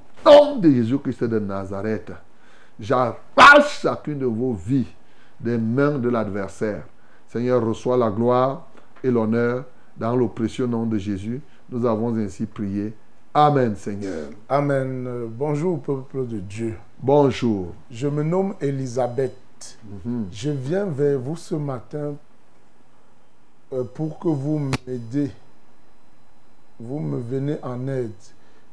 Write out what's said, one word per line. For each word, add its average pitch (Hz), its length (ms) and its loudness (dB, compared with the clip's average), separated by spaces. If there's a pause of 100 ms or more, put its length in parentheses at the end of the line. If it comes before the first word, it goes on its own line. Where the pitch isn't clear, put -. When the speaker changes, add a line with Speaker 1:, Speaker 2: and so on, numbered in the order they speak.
(260)
Speaker 1:
nom 285 320 12
de 170 120 8
Jésus-Christ 127 560 4
de 113 140 2
Nazareth, 98 720 -4 (680)
j'arrache 135 1000 8
chacune 143 380 -2
de 131 60 0
vos 120 280 0
vies 113 340 0 (560)
des 117 140 0
mains 135 400 2
de 120 120 0
l'adversaire. 101 760 -2 (440)
Seigneur, 120 380 2
reçois 117 320 0
la 117 120 4
gloire 123 580 2 (360)
et 131 60 2
l'honneur 120 560 2 (320)
dans 117 180 0
le 123 120 4
précieux 113 400 -2
nom 117 180 -2
de 110 120 0
Jésus. 101 440 -4 (280)
Nous 120 160 0
avons 113 320 2
ainsi 107 280 -4
prié. 101 480 -4 (400)
Amen, 139 420 6
Seigneur. 95 540 -6 (200)
Speaker 2:
Amen. 131 580 0
Euh, 123 220 -6
bonjour, 147 500 -2
peuple 131 480 -4
de 113 120 -6
Dieu. 104 360 -6 (240)
Speaker 1:
Bonjour. 117 760 4 (160)
Speaker 2:
Je 127 180 -4
me 147 160 0
nomme 190 360 0
Elisabeth. 131 1160 -4 (280)
Speaker 1:
Mhm. 120 260 -2
Speaker 2:
Je 127 200 -4
viens 147 340 -2
vers 143 340 2
vous 139 180 -6
ce - 180 -6
matin, 147 600 -6 (1600)
euh, 127 100 0
pour 156 360 -6
que - 80 -4
vous 151 320 0
m'aidez. 131 720 -4 (1500)
Vous 123 200 -8
me 147 200 -4
venez 135 440 -2
en 127 240 -6
aide. 127 240 -2 (600)